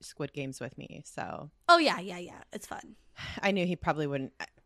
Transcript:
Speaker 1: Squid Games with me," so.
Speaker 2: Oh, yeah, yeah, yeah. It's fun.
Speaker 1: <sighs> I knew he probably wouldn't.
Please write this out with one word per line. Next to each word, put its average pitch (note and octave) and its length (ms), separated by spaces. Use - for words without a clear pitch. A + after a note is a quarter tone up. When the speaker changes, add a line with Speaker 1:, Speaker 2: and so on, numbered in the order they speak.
Speaker 1:
Squid - 320
Games C3+ 280
with - 180
me," - 260
so. - 460
Speaker 2:
Oh, F4 100
yeah, A#3+ 220
yeah, F3+ 180
yeah. - 240
It's - 140
fun. - 300
Speaker 1:
<sighs> - 260
I G3+ 100
knew F#3 140
he F3+ 100
probably D3+ 300
wouldn't. C#3 260